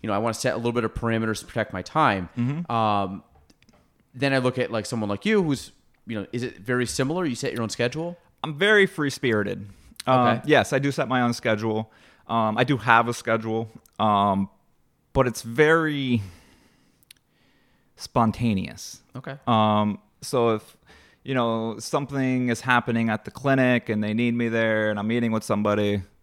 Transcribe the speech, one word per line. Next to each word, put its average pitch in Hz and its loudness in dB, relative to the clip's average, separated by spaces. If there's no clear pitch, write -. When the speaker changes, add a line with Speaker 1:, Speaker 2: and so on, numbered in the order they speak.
Speaker 1:
you 113 -6
know, 104 -2
I 101 0
wanna 110 -2
set - -2
a - -4
little 120 -2
bit 117 0
of 110 -4
parameters 113 -2
to - -16
protect - -4
my 92 -6
time. 101 0
Speaker 2:
Mm-hmm. 139 -4
Speaker 1:
Um, 101 0
then 135 -2
I 135 2
look 127 0
at, 127 0
like, 107 -2
someone 110 -4
like 101 -4
you 208 4
who's, 151 -2
you 110 -6
know, 98 -10
is 120 -4
it - -10
very 123 -2
similar? 151 -2
You 131 -2
set 131 -6
your 117 -4
own 110 -4
schedule? 160 -4
Speaker 2:
I'm 151 -6
very 202 6
free-spirited. 107 -2
Um, 127 4
Speaker 1:
Okay. 120 2
Speaker 2:
yes, 143 4
I 139 2
do 139 -2
set 117 -2
my 127 0
own 120 0
schedule. 110 -2
Um, 110 0
I 127 4
do 131 2
have 117 6
a 120 -4
schedule, 113 -2
um, 101 2
but 135 4
it's 117 -6
very 143 2
spontaneous. - -2
Speaker 1:
Okay. 135 -12
Speaker 2:
Um, 107 2
so 117 2
if, - -12
you 135 -6
know, 113 -2
something 131 -2
is 117 -2
happening 117 0
at 107 -4
the 101 -12
clinic 127 0
and 107 -2
they 107 -2
need 120 0
me 117 -2
there 110 2
and 104 -2
I'm 104 -4
meeting 117 0
with 110 -2
somebody 104 0